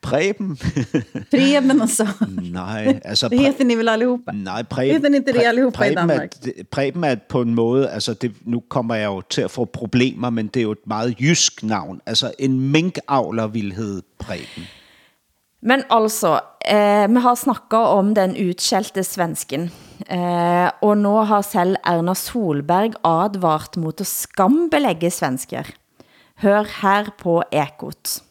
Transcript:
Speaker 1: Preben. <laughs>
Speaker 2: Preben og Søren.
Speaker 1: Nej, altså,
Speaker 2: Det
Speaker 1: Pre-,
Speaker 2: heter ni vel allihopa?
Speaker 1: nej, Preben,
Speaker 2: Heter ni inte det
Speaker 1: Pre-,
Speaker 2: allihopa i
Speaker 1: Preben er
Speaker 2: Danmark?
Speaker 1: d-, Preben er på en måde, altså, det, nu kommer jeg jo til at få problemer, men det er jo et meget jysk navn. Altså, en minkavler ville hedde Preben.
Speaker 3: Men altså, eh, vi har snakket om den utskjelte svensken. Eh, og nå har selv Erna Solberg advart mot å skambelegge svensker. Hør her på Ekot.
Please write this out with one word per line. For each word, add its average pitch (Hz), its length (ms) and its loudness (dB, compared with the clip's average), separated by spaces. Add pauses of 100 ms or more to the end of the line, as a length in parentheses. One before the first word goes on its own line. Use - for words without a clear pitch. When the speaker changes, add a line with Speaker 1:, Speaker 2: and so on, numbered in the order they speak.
Speaker 1:
Preben. 175 540 -2 (360)
<laughs> - 400 -4
Speaker 2:
Preben 269 480 4
og 220 80 0
Søren. 196 640 -4
Speaker 1:
Nej, 107 520 -4
altså, 113 240 -2
Speaker 2:
Det 247 100 2
Speaker 1:
Pre-, 277 80 4
Speaker 2:
heter 277 180 0
ni 240 120 2
vel 226 120 0
allihopa? 240 440 0
Speaker 1:
nej, 101 300 -6
Preben, 135 340 0
Speaker 2:
Heter 285 140 2
ni 285 60 4
inte 277 160 0
det 240 80 4
Speaker 1:
Pre-, 233 80 4
Speaker 2:
allihopa 240 360 2
i 202 40 2
Speaker 1:
Preben 208 100 0 (120)
er 147 40 4
Speaker 2:
Danmark? - 200 -4 (100)
Speaker 1:
d-, - 260 -10
Preben 143 340 -2
er 135 100 2 (140)
på 131 140 0
en 117 120 0
måde, 120 360 2
altså, 107 240 -6
det, 117 180 -6 (120)
nu 117 240 -4
kommer 117 260 -2
jeg 107 120 -2
jo 98 140 -4 (100)
til 135 120 -2
at 92 80 -2
få 123 140 -4
problemer, 123 680 -2
men 113 160 -4
det 127 140 -4
er 117 40 0
jo 107 80 -2
et - 140 -10
meget 110 340 -4
jysk 151 420 0
navn. 104 440 -4
Altså, 113 320 -2
en 131 220 2
minkavler 135 880 0
ville 107 280 -4
hedde 101 280 -6 (160)
Preben. - 480 -12 (960)
Speaker 3:
Men 254 280 4
altså, 214 500 2 (240)
eh, 208 500 4
vi 247 60 6
har 247 140 4
snakket 226 440 -2
om 202 360 2
den 190 180 2 (160)
utskjelte 196 560 -2
svensken. 165 680 -6 (380)
Eh, 175 640 2 (100)
og 208 180 4
nå 208 200 2 (100)
har 208 160 4
selv 185 400 0
Erna 170 320 0
Solberg 180 760 -2 (100)
advart 165 720 0
mot 160 240 -4
å 196 80 -4
skambelegge 247 1040 2
svensker. 131 560 -6 (720)
Hør 208 240 4 (160)
her 208 400 2
på 170 220 2 (100)
Ekot. - 800 -6